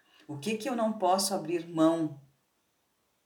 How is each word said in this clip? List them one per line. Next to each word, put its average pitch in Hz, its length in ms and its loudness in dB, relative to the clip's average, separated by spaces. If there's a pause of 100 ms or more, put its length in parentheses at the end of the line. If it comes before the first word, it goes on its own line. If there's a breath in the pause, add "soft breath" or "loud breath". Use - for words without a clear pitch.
(260 soft breath)
O 143 120 -10
que 208 180 -2
que 240 120 -6
eu 262 60 -2
não 220 180 0
posso 190 400 2
abrir 170 360 -4
mão 160 520 2 (1040)